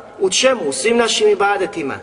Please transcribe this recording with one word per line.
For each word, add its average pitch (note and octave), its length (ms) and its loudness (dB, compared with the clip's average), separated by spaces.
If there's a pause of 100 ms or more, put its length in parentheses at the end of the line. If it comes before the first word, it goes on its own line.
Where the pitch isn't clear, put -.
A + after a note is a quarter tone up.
(200)
U F#3+ 100 0
čemu? B3 380 2
U C#3 60 -2
svim A3+ 240 0
našim G#3+ 320 2
ibadetima. F#3+ 720 0